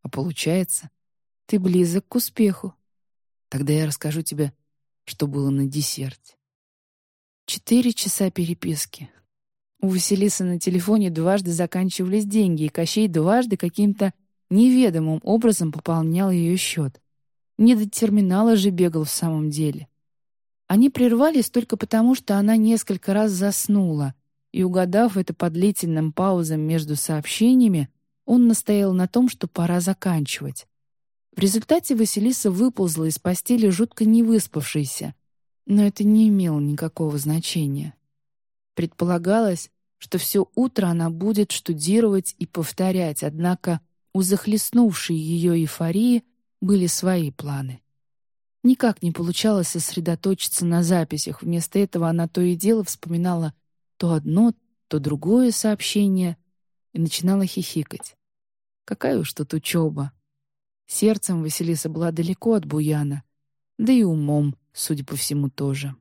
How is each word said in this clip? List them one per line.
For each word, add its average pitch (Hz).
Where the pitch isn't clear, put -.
А 135
получается, 165
ты 208
близок 180
к -
успеху. 202
Тогда 139
я 156
расскажу 151
тебе, 147
что -
было 139
на 139
десерте». 139
Четыре 240
часа 190
переписки. 170
У 190
Василисы 190
на 175
телефоне 185
дважды 175
заканчивались 185
деньги, 190
и 151
Кощей 196
дважды 196
каким-то 196
неведомым 190
образом 208
пополнял 165
ее 170
счет. -
Не 233
до 208
терминала 208
же 196
бегал 170
в 147
самом 156
деле. 147
Они 233
прервались 247
только 233
потому, 226
что 202
она 208
несколько 214
раз 214
заснула, 185
и, 185
угадав 185
это 180
по 175
длительным 165
паузам 170
между 156
сообщениями, 190
он 240
настоял 202
на 180
том, 247
что -
пора 170
заканчивать. 160
В 170
результате 220
Василиса 220
выползла 180
из 160
постели 214
жутко 214
невыспавшейся, 214
но 202
это 202
не 214
имело 175
никакого 147
значения. 151
Предполагалось, 175
что -
все -
утро 233
она 170
будет 196
штудировать 190
и 170
повторять, 180
однако 170
у 190
захлестнувшей 202
ее 165
эйфории 170
были 185
свои 175
планы. 135
Никак 247
не 170
получалось 180
сосредоточиться 175
на 170
записях, 160
вместо 170
этого 175
она 165
то -
и 180
дело 208
вспоминала 170
то 170
одно, 160
то 151
другое 160
сообщение 196
и 165
начинала 185
хихикать. -
«Какая 262
уж 156
тут 151
учеба!» 151
Сердцем 202
Василиса 160
была 131
далеко 175
от 180
Буяна, 147
да 226
и 240
умом, 147
судя 143
по 143
всему, 143
тоже. 139